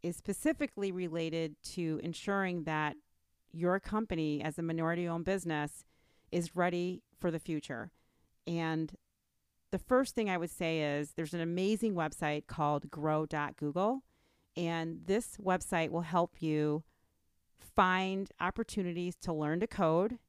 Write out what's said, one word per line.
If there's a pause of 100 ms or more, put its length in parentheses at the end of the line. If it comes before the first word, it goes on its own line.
is
specifically
related (180)
to
ensuring
that (560)
your
company
as
a
minority-owned
business (480)
is
ready (180)
for
the
future. (540)
And (800)
the
first
thing
I
would
say (180)
is
there's
an
amazing
website
called
grow
dot
google, (520)
and
this
website
will
help
you (920)
find (100)
opportunities
to
learn
to
code